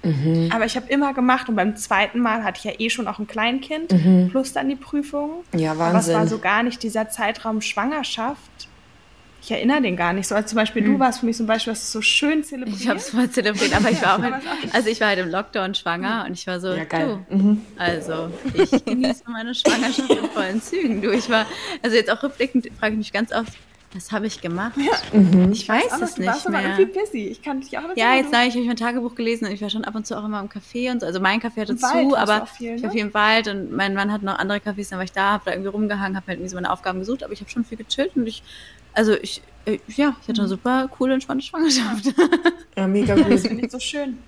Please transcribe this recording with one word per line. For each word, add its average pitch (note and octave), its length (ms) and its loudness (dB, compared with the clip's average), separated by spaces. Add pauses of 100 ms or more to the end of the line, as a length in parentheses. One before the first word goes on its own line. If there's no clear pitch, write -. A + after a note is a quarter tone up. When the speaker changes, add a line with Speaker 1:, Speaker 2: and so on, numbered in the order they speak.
Speaker 1:
Mhm. E3 480 2
Speaker 2:
Aber A3+ 140 2
ich A3+ 120 -4
hab B3 120 -8
immer C#4 240 2
gemacht B3+ 360 0
und A3 60 0
beim G#3 200 2
zweiten - 440 0
Mal A3+ 240 0
hatte F#3 160 -4
ich - 40 -16
ja - 160 -8
eh A3+ 100 0
schon A3+ 180 -2
auch G3+ 120 -6
ein G#3+ 80 -6
Kleinkind, C4 640 -2
Speaker 1:
Mhm. F3+ 400 6
Speaker 2:
plus C4 220 -2
dann C4+ 160 -2
die C#4 60 -2
Prüfung. D4 680 -6 (100)
Speaker 1:
Ja, D#3+ 200 0
Speaker 2:
Aber E3+ 260 2
es E3 80 0
war E3 140 2
Speaker 1:
Wahnsinn. E3 60 2
Speaker 2:
so G#3+ 120 -2
gar G#3 240 2
nicht A#3+ 200 -4
dieser A3 260 -2
Zeitraum A3 520 -4
Schwangerschaft, B3+ 1080 -6 (760)
ich - 60 -8
erinnere C4+ 280 2
den G3 160 0
gar F3 160 0
nicht F#3+ 160 -2
so. G#3+ 60 -2
Also G#3+ 140 0
zum A3 80 -8
Beispiel, A3 280 0
du G#3+ 100 4
Speaker 1:
Hm. C4+ 60 2
Speaker 2:
warst B3+ 200 2
für A#3 80 0
mich A3+ 100 0
so A#3 60 -2
ein G#3+ 40 -2
Beispiel, A3+ 240 0
was G#3+ 100 -6 (100)
du A3 80 -4
so - 20 -4
schön D4 420 2
zelebriert. A3+ 380 -8
Speaker 3:
Ich A3+ 80 -2
hab's - 220 -2
voll B3 180 4
zelebriert, G#3 460 2
aber G#3 160 6
ich F#3+ 100 2
war F#3 140 6
auch - 20 0
Speaker 2:
<laughs> - 60 0
Ja, B3 80 0
Speaker 3:
mit, - 20 -4
Speaker 2:
aber C4+ 100 -6
es D4+ 260 -6
auch - 40 -4
Speaker 3:
also G#3+ 160 4
ich A3+ 120 -2
war G#3+ 80 4
halt G3 100 2
im F3+ 100 -2
Lockdown G3 460 -4
schwanger F#3+ 460 -2
Speaker 1:
Hm. - 80 -6
Speaker 3:
und F3+ 40 -8
ich - 140 -10
war F3+ 120 -4
so, F#3 140 -4
Speaker 1:
Ja, D#3+ 120 -4
geil. F#3+ 340 -2 (100)
Speaker 3:
du, F#3+ 80 -4
Speaker 1:
Mhm. G#3 240 6 (160)
Speaker 3:
also E3 520 -4 (260)
ich F4 280 4
genieße B3+ 440 -2
meine A#3 260 -8
Schwangerschaft B3 640 2
in - 160 -4
vollen G3+ 320 -2
Zügen. C#4 400 -2
Du, A#3 80 2
ich A#3+ 180 0
war, A3 160 2 (380)
also A3+ 120 0
jetzt G#3+ 140 4
auch A3+ 140 0
rückblickend C4 440 -2 (120)
frage G#3+ 140 0
ich A3 40 -2
mich G#3+ 160 -6
ganz G#3+ 180 -2
oft, A3+ 220 -4 (400)
was F#3 180 -12
habe G#3+ 140 -4
ich - 160 -6
gemacht? F#3 360 -4
Speaker 2:
Ja. C#4 400 0
Speaker 1:
Mhm. F#3 340 8
Speaker 3:
Ich - 180 -4
weiß D4 240 2
Speaker 2:
Auch E4+ 60 -2
noch, F4 80 0
Speaker 3:
es - 80 -8
Speaker 2:
du - 100 -4
warst D4 220 -2
Speaker 3:
nicht F4 80 0
Speaker 2:
aber - 100 0
Speaker 3:
mehr. G4 140 0
Speaker 2:
irgendwie F#4+ 200 4
busy. G#4 180 -4 (100)
Ich - 160 -10
kann C4+ 180 -4
dich - 160 -10
auch D4 60 -6
immer E4+ 120 -8
Speaker 3:
Ja, A3+ 100 2
Speaker 2:
sagen, C4 120 6
Speaker 3:
jetzt C4 80 2
Speaker 2:
du F#3+ 60 -4
Speaker 3:
sage A#3+ 160 4
ich, A#3 60 0
habe B3 80 0
ich A#3 60 0
mein A#3+ 100 0
Tagebuch A#3+ 360 -2
gelesen A#3 320 -2
und G3 60 -4
ich G#3 100 -8
war G#3 80 -6
schon G#3+ 160 -4
ab G#3+ 80 -8
und A3 140 -8
zu A3 100 -6
auch G#3 80 -8
immer G#3+ 140 -4
im G3+ 100 -8
Café A#3+ 420 -6
und A#3+ 100 -2
so. - 40 -4
Also F3+ 140 -2
mein G3 200 2
Café A3+ 220 -6
hatte G#3 120 -4
Speaker 2:
Im B3 100 -4
Wald C#4 260 4
Speaker 3:
zu, - 20 4
Speaker 2:
warst - 0 -
du C4+ 40 4 (180)
Speaker 3:
aber G#3+ 100 2
Speaker 2:
auch - 40 -10
viel, A#3 280 -8
Speaker 3:
ich A#3+ 60 -6
Speaker 2:
ne? A3 60 -4
Speaker 3:
war G3 40 -2
viel A3 100 0
im G#3 120 -4
Wald G#3+ 340 4
und G3 240 -6
mein G3 220 0
Mann G3 180 0
hat G#3 120 -2
noch G3 160 -2
andere G3+ 180 0
Cafés, G3+ 320 -6
dann F#3+ 80 -8
war F#3 80 -4
ich F3+ 60 -10
da, G3 220 2
hab G#3 120 -2
da F#3 60 -2
irgendwie G3 180 -4
rumgehangen, G3+ 480 -2
hab F#3 80 -8
mir F#3 80 -6
irgendwie F3+ 160 -8
so F#3 60 -10
meine F3+ 160 -2
Aufgaben F#3 260 -2
gesucht, G#3+ 260 -4
aber - 80 -12
ich G#3 100 -10
hab - 100 -14
schon A#3 120 -2
viel A3 140 -8
gechillt C#4 380 -4
und B3 120 2
ich, - 160 -10 (500)
also G#3+ 200 4
ich, - 280 -4 (240)
äh, G#3+ 220 -2
ja, C#4 340 2
ich - 80 -12
hatte A3 120 0
eine G3+ 60 2
Speaker 1:
Mhm. - 20 0
Speaker 3:
super B3+ 400 0
coole, C4 240 0
entspannte C4 320 -2
Schwangerschaft. B3+ 680 0 (640)
Speaker 1:
Ja, F#3+ 100 2
mega G3+ 280 4
Speaker 2:
Ja, D4+ 140 8
das F#3+ 140 6
Speaker 1:
gut. A#3 40 -2
Speaker 2:
finde A#3+ 180 -2
ich A#3+ 60 -8
so B3+ 80 -10
schön. C#4 380 -6 (100)